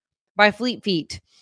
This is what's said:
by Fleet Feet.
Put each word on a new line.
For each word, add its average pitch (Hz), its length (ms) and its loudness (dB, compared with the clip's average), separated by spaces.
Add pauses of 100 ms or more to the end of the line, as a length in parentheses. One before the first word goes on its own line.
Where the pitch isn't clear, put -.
(360)
by 208 140 6
Fleet 240 340 -4
Feet. 175 360 -2 (220)